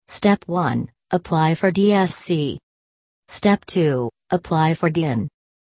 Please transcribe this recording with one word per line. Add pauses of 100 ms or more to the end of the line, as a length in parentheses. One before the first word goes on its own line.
Step
one, (220)
apply
for
D
S
C. (680)
Step
two, (180)
apply
for
din. (500)